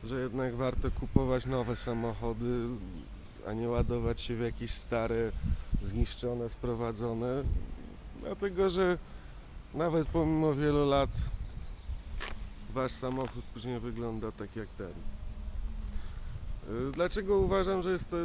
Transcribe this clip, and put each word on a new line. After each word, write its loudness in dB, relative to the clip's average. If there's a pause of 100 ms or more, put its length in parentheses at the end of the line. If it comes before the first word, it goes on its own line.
że -2
jednak 0
warto 2
kupować 4
nowe 2
samochody, 0 (800)
a -4
nie 0
ładować 2
się -2
w -2
jakieś -2
stare, 0 (500)
zniszczone, 0
sprowadzone? 0 (800)
Dlatego, 0
że 4 (760)
nawet 2
pomimo 4
wielu 4
lat 6 (1600)
wasz 0
samochód -2 (100)
później -4
wygląda -4
tak -8
jak -6
ten. -8 (2000)
Y, -4
dlaczego 2
uważam, 4
że 0
jest -2
to -2